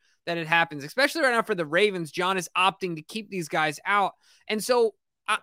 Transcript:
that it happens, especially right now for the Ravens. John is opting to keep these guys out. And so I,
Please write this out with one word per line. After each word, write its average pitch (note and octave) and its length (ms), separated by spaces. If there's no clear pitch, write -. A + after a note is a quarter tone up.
that E3+ 100
it E3 80
happens, E3 380
especially C#4 400
right B3+ 80
now A#3 100
for G#3+ 140
the E3+ 100
Ravens. F3 460
John F#3 260
is F3 180
opting F#3 400
to D#3 60
keep A3 280
these F3 200
guys D#3 360
out. G3 280
And G#3+ 160
so A#3+ 300
I, G#3+ 140